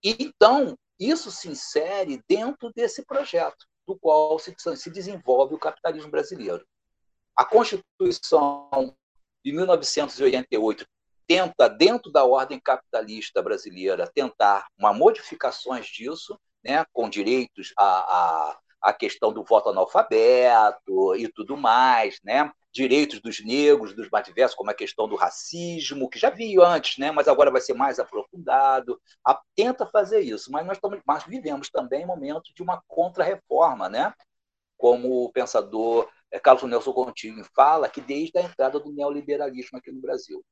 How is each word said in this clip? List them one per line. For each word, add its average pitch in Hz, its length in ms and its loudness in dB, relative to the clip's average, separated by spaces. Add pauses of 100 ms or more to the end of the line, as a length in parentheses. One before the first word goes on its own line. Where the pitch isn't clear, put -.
E, 220 160 0
então, 247 580 4 (220)
isso 240 320 -4
se - 180 -16
insere 156 760 -6
dentro 233 480 -2
desse 233 280 -4
projeto 277 640 -4 (220)
do 190 100 -8
qual 156 400 2
se, 175 160 -12 (220)
se - 160 -16
desenvolve 156 640 0
o - 20 -12
capitalismo 156 540 -8
brasileiro. 147 520 -6 (720)
A 127 80 6
Constituição 147 1500 0 (500)
de 139 80 -6
mil 165 140 -2
novecentos 147 540 0
e 135 40 0
oitenta 127 280 2
e 120 80 -2
oito 107 260 -2 (400)
tenta, 170 420 4
dentro 160 440 2
da 143 120 6
ordem 131 360 2
capitalista 110 840 -4
brasileira, 92 720 -6
tentar 104 540 0 (100)
uma 104 160 2
modificações 123 960 -2
disso, 151 520 -14 (240)
né, 143 300 -2
com 117 160 -4
direitos 107 680 -4
à, 101 60 6
à, 87 760 0 (220)
à 95 120 2
questão 110 380 -4
do 107 120 -10
voto 107 260 2
analfabeto 110 1500 2
e 113 120 -6
tudo 110 280 -10
mais, 123 680 2
né, 135 280 0 (200)
direitos 131 480 0
dos 107 260 -12
negros, 120 500 2
dos 107 140 -12
mais 104 160 -2
diversos, - 300 0
como 104 160 -6
a 101 40 -4
questão 107 320 -6
do 104 80 -6
racismo, 143 960 -6
que - 80 -16
já - 120 2
havia 208 320 2
antes, 175 360 4
né, 143 140 -4
mas 147 160 0
agora 139 240 6
vai 127 100 0
ser 127 140 -4
mais 131 240 -2
aprofundado. 131 1000 -2 (240)
A, 131 160 2 (160)
tenta 247 300 -2
fazer 208 360 0
isso, 123 300 -8
mas 151 140 -6
nós 190 140 -8
tamo, 196 260 -8
mas 151 200 -2
vivemos 151 440 -10
também 143 380 -6
momentos 156 480 -10
de 175 80 -14
uma 175 240 -6
contra-reforma, 160 1000 -2
né, 127 260 -4 (640)
como 123 480 2
o 123 60 -10
pensador, 113 800 -2 (220)
é, 95 80 -8
Carlos 131 240 6
Nelson 120 280 -2
Contini 110 520 -8 (120)
fala, 143 320 4
que - 140 -10
desde 147 380 -6
a - 20 -2
entrada 143 380 -4
do 147 120 -14
neoliberalismo 143 840 -6
aqui 131 140 -18
no 131 100 -16
Brasil. 120 500 -10